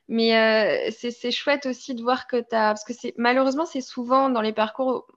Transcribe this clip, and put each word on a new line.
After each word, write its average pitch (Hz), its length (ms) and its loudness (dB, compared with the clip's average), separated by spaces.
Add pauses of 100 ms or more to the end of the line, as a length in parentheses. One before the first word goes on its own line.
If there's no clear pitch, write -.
mais, 226 280 2
euh, 220 600 4
c'est, 240 160 -6
c'est 240 180 -6
chouette 285 360 -2
aussi 254 280 -6
de 226 80 -8
voir 254 240 -2
que 240 140 -2
t'as, 220 300 0
parce 214 140 -4
que - 80 -10
c'est, 240 240 -8
malheureusement, 262 500 2
c'est 277 140 -6
souvent 262 480 0
dans 240 140 0
les 214 100 0
parcours, 220 540 -2 (100)